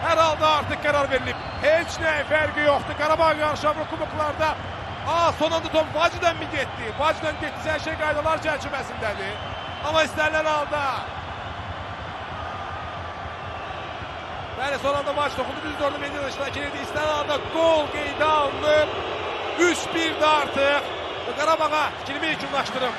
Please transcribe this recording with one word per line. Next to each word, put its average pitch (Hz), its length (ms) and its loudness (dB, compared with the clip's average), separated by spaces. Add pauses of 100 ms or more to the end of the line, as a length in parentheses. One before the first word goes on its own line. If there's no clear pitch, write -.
hər 320 200 4
halda 311 340 4
artıq 294 280 -2
qərar 285 260 4
verilib. 254 340 -2 (160)
Heç 320 420 4
nə 320 100 2 (180)
fərqi 302 340 2
yoxdur. 285 340 2
Qarabağ 311 300 4 (100)
qarşı 302 300 0
Avrokuboklarda. 302 800 -2 (580)
A, 330 320 4
son 320 120 2
anda 330 200 -2
top 311 240 4
Vacidən 339 440 2
mi 311 120 -6
getdi? 240 480 -4
Vacidən 302 420 0
getdisə 311 320 -4
hər 302 120 -2
şey 311 160 -4
qaydalar 302 440 0
çərçivəsindədir. 247 880 -4 (540)
Amma 320 200 4
istənilən 311 440 2
halda. 294 320 0 (3750)
Bəli, 269 240 -2
son 277 160 2
anda 277 180 -2
Vaci 285 180 0
toxundu, 269 300 -4
düz 294 140 -6
dördü 285 240 0
Mendy 285 260 -4
iştirak 269 280 -6
edirdi. 285 280 -6
İstənilən 302 320 0
halda 294 200 0 (200)
qol 320 280 6 (100)
qeydə 294 420 2
alınıb. 294 580 4 (720)
Üç 320 180 2 (100)
birdə 302 440 4
artıq. 277 560 2 (320)
Və 240 120 -4
Qarabağa 302 460 4 (140)
fikrimi 294 280 -4
yekunlaşdırım. 262 720 -2